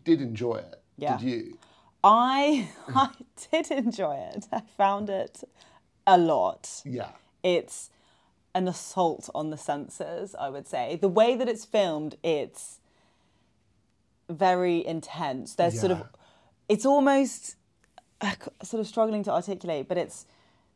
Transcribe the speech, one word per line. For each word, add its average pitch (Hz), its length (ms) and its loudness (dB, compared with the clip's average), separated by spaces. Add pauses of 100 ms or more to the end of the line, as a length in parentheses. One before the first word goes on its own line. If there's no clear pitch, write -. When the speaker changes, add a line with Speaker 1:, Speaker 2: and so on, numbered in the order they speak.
Speaker 1:
did 160 120 6
enjoy 117 340 -4 (160)
it. - 100 -20 (160)
Speaker 2:
Yeah. 139 200 -2
Speaker 1:
Did 117 120 -6
you? - 280 -6 (460)
Speaker 2:
I, 254 640 4 (120)
<laughs> - 80 -20
I 262 220 2 (420)
did 320 200 0
enjoy 214 440 -2 (180)
it. 202 180 -12
I 220 100 -4 (140)
found 202 340 2
it - 340 -6 (640)
a 190 100 10
lot. 139 680 2
Speaker 1:
Yeah. 123 260 -8 (320)
Speaker 2:
It's - 480 0 (640)
an 185 120 0
assault - 680 -2
on 156 160 -6
the 151 60 -10
senses, 160 840 -8
I 139 100 -4
would 139 180 -12
say. 131 300 -6 (100)
The - 20 4 (100)
way 233 160 6
that 233 120 -2
it's 220 180 -4
filmed, 156 580 0
it's - 560 -4 (1500)
very 180 560 2
intense. 151 720 -8
There's 170 240 2
sort 196 120 2
of, 175 80 0
Speaker 1:
Yeah. - 60 -12 (640)
Speaker 2:
it's 214 160 2
almost, 277 720 2 (640)
I'm 202 120 -2
c-, - 180 -14 (120)
sort 220 180 -6
of 208 60 -4
struggling 220 360 0
to 202 80 -4
articulate, 170 560 -4
but 180 100 -2
it's, - 280 -6 (500)